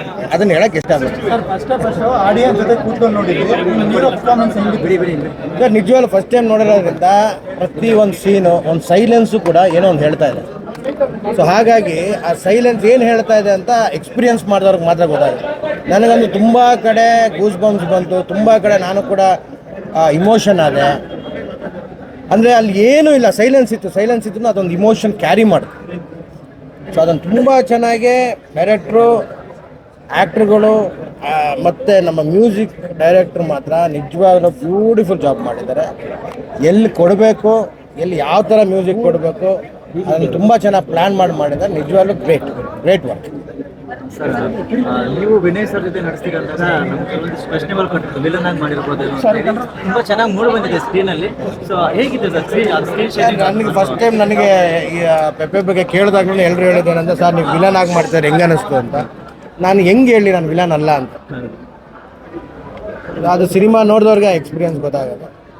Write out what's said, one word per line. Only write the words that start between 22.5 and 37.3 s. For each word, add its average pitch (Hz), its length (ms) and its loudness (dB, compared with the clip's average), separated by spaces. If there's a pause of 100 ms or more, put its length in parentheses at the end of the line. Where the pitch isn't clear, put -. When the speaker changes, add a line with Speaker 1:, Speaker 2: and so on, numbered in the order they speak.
Speaker 1:
ಅಲ್ಲಿ 220 260 2
ಏನೂ 294 320 6
ಇಲ್ಲ, 247 200 4
ಸೈಲೆನ್ಸ್ 254 420 2
ಇತ್ತು. 214 160 -6
ಸೈಲೆನ್ಸ್ 220 380 -2
ಇತ್ತು, 214 220 -6
ಅದೊಂದು 190 220 -2
ಇಮೋಷನ್ 208 420 0
ಕ್ಯಾರಿ 196 320 2
ಮಾಡಿತು. - 400 0 (1080)
So 165 60 2
ಅದನ್ನು 160 200 2
ತುಂಬ 247 400 2
ಚೆನ್ನಾಗಿ 240 760 0 (160)
ಡೈರೆಕ್ಟ್ರು, 214 760 2 (880)
ಆ್ಯಕ್ಟ್ರುಗಳು, 208 760 2 (400)
ಆ, 147 220 0 (100)
ಮತ್ತೆ 185 360 2
ನಮ್ಮ 160 220 0
ಮ್ಯೂಸಿಕ್ 190 760 0
ಡೈರೆಕ್ಟ್ರು 175 440 2
ಮಾತ್ರ 139 300 -4 (160)
ನಿಜವಾಗ್ಲೂ 170 640 2
ಬ್ಯೂಟಿಫುಲ್ 196 680 0
ಜಾಬ್ 135 200 0
ಮಾಡಿದ್ದಾರೆ. 120 760 -6 (500)
ಎಲ್ಲಿ 208 220 4
ಕೊಡಬೇಕು, 214 840 2 (260)